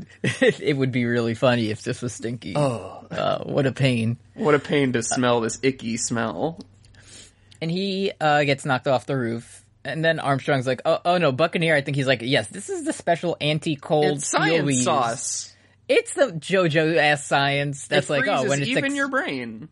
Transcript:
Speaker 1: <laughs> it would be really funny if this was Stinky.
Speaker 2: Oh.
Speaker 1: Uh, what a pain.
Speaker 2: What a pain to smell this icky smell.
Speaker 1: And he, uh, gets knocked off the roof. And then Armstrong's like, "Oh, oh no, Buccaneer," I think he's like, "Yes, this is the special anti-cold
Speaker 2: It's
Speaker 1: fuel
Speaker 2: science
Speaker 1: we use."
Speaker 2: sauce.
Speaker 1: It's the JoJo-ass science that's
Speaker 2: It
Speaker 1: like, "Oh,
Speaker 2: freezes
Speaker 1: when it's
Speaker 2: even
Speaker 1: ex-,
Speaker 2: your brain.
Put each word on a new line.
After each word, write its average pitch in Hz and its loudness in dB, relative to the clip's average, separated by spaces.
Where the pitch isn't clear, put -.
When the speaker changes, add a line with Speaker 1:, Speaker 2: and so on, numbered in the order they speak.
Speaker 1:
<laughs> - -16
it 151 2
would 131 0
be 120 0
really 117 0
funny 120 2
if 104 -6
this 123 -6
was 120 -6
Stinky. 117 -8
Speaker 2:
Oh. 123 -2
Speaker 1:
Uh, - -2
what 135 -2
a 127 0
pain. 120 0
Speaker 2:
What 151 2
a 143 4
pain 139 0
to 117 0
smell 123 2
this 113 -4
icky 117 -2
smell. 113 -4
Speaker 1:
And 165 -6
he, 190 -2
uh, 151 4
gets 139 0
knocked 135 0
off 127 2
the 139 -2
roof. 117 -6
And 156 -4
then 160 2
Armstrong's 135 0
like, 127 0
"Oh, 160 2
oh 175 2
no, 156 4
Buccaneer," 160 2
I 139 2
think 143 -4
he's 135 0
like, 123 4
"Yes, 120 0
this 190 -12
is 359 -6
the 311 -2
special 170 -2
anti-cold 151 0
Speaker 2:
It's 143 -6
Speaker 1:
fuel - 2
Speaker 2:
science - 2
Speaker 1:
we 139 2
use." 127 2
Speaker 2:
sauce. 123 -2
Speaker 1:
It's - 2
the 269 -4
JoJo-ass 160 2
science 143 0
that's 147 0
Speaker 2:
It 156 -2
Speaker 1:
like, 143 0
"Oh, 185 0
Speaker 2:
freezes 131 0
Speaker 1:
when 139 0
it's 139 -2
Speaker 2:
even 269 0
Speaker 1:
ex-, 285 -2
Speaker 2:
your 277 -2
brain. 139 -4